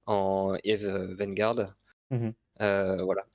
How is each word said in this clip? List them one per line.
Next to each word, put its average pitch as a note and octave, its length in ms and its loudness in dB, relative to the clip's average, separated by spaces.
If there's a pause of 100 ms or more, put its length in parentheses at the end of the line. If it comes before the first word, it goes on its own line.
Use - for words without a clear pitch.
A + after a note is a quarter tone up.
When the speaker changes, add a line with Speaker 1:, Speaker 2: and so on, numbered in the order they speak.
Speaker 1:
en G2 580 2
Eve G2 540 0
Vanguard. G2+ 540 0 (380)
Speaker 2:
Mhm. A#2 220 -2 (280)
Speaker 1:
Euh, G2 420 2
voilà. F#2+ 200 0 (120)